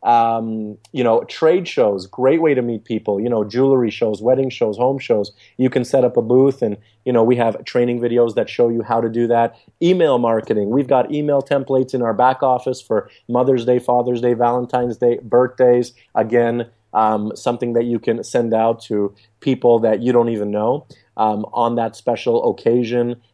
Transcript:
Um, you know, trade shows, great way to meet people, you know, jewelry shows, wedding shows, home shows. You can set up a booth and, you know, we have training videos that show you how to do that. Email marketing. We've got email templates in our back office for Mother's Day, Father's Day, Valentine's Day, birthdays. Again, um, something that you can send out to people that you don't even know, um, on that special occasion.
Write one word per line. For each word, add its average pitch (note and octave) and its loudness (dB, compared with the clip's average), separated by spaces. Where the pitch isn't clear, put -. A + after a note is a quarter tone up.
Um, A2+ 0
you B2+ -2
know, A#2 2
trade F3 0
shows, G2+ 0
great C3+ 0
way D#3 2
to B2+ 0
meet A#2 -6
people, G#2+ -4
you A#2 -4
know, A2+ 0
jewelry B2 2
shows, G#2 -4
wedding C3 0
shows, A2 -4
home C3 0
shows. G#2 -2
You B2+ 2
can B2+ -2
set C3 2
up A#2+ 0
a A#2+ 4
booth C3 2
and, G#2 -2
you B2+ 0
know, A#2 4
we A#2+ 2
have A#2 -2
training A#2+ -2
videos A#2 0
that A2+ -2
show A#2+ 0
you A#2 -4
how A#2 -2
to A2+ -2
do A#2 -2
that. A#2 0
Email E3+ 2
marketing. A2 -2
We've C3 0
got C3 2
email D3 0
templates C3+ -2
in B2+ -4
our A#2 0
back B2+ 2
office B2+ -2
for - -2
Mother's B2 2
Day, B2 2
Father's B2 0
Day, A#2+ 0
Valentine's A#2+ -2
Day, A#2+ 0
birthdays. B2 2
Again, A#2 0
um, G#2+ 0
something A#2+ -4
that A#2 0
you A#2+ -2
can A2+ -4
send A#2 -2
out A2+ 0
to G#2 -4
people A#2+ 2
that A2 0
you A#2+ 0
don't A#2+ 2
even G#2 -4
know, A2+ -2
um, G#2+ 0
on A#2 0
that A2+ -4
special A#2 -2
occasion. A#2+ -2